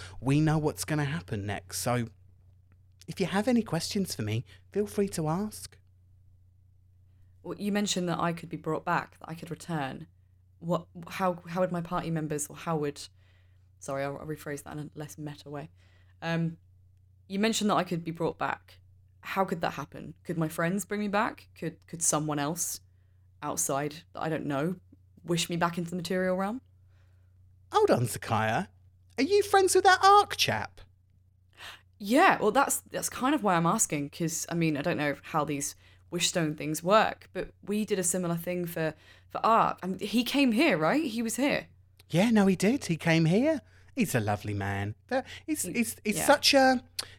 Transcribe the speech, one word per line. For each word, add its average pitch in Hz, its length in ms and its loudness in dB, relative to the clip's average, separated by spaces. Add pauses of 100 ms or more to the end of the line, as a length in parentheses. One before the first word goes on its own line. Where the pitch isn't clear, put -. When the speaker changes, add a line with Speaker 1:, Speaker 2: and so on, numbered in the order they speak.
(220)
Speaker 1:
we 135 180 2
know 156 180 4
what's 151 280 -2
gonna 151 180 0
happen 139 420 -4
next. - 340 -6
So 120 260 0 (1000)
if - 120 -10
you 185 60 0
have 196 240 0
any 240 140 4
questions 180 520 -4
for - 60 -6
me, 110 240 -2 (260)
feel 202 160 -2
free 202 220 -2
to 165 180 -4
ask. 196 500 -6 (1600)
Speaker 2:
Well, - 160 -10
you 202 140 -4
mentioned 196 360 0
that 170 120 -2
I 170 120 0
could 170 180 -10
be 156 80 -8
brought 160 280 -6
back, - 340 -2
that - 100 -16
I 160 40 -10
could 165 180 -12
return. 151 560 -8 (520)
What, 165 260 -4 (240)
how, 185 300 -2 (100)
how 170 100 -4
would 180 140 2
my 175 80 -4
party 170 280 -4
members, 156 380 -4
or 147 80 -14
how 165 220 -4
would, 147 240 -4 (800)
sorry, 139 260 -6
I'll, 143 120 -6
I'll - 80 -12
rephrase 151 380 -8
that - 140 -14
in - 20 -8
a 147 180 -10
less 147 200 -12
meta 147 320 -12
way. 147 200 -10 (520)
Um, 165 340 -2 (720)
you 196 120 -4
mentioned 214 300 2
that 185 60 4
I 170 80 4
could 170 200 -4
be 165 80 -6
brought 165 260 -4
back. - 420 -6 (400)
How - 240 -2
could 180 180 -2
that - 120 -2
happen? - 400 -12 (100)
Could 170 140 -6
my 160 100 0
friends 170 380 -2
bring 208 160 -6
me 208 80 -4
back? 208 400 -2 (100)
Could, 165 160 -6 (120)
could 165 140 -10
someone 151 380 0
else 151 400 -4 (640)
outside 143 540 -2 (180)
that - 80 -10
I 160 80 -2
don't 156 160 -4
know 147 300 -2 (500)
wish 170 240 0
me 175 80 -4
back 170 200 0
into 170 120 -6
the - 80 -6
material 185 400 -2
realm? 202 240 -4 (1120)
Speaker 1:
Hold 415 180 6
on, 123 160 4
Zakaya. 110 600 0 (500)
Are 240 60 2
you 392 200 4
friends 392 320 4
with 370 80 6
that 370 200 8
Ark 403 340 8
chap? - 420 -2 (1200)
Speaker 2:
Yeah, 262 400 4
well, 214 120 2
that's, 262 300 2 (100)
that's - 180 -6
kind 269 260 0
of 202 80 -2
why 196 120 4
I'm 170 100 2
asking, 165 440 0
'cause, - 400 -4
I 165 60 -4
mean, 165 220 2
I 139 40 -4
don't 165 160 -2
know 143 260 -2
how 151 220 -2
these 143 300 -6 (360)
Wishstone 165 460 -2
things 151 260 -6
work, 196 500 2
but - 160 -6 (160)
we 208 200 -2
did 202 120 -2
a 185 60 -2
similar 175 320 0
thing 180 300 -4
for, 165 280 -4 (360)
for - 160 -4
Ark. 214 360 4
And 185 200 -6
he 208 220 0
came 262 280 2
here, 233 260 4
right? 180 280 2
He 233 160 -4
was 226 160 -4
here. 262 300 0 (420)
Speaker 1:
Yeah, 190 200 4
no, 214 160 6
he 190 100 6
did. 220 300 0
He 165 120 0
came 165 280 4
here. 247 360 4 (340)
He's 240 180 0
a 127 60 2
lovely 104 340 -2
man. 101 420 -2 (120)
But 254 180 -2 (220)
he's, 311 160 -2
Speaker 2:
He, 180 100 -4
Speaker 1:
he's, 226 300 -2
he's 214 140 0
Speaker 2:
yeah. - 80 0
Speaker 1:
such 294 280 6
a, 262 300 6 (360)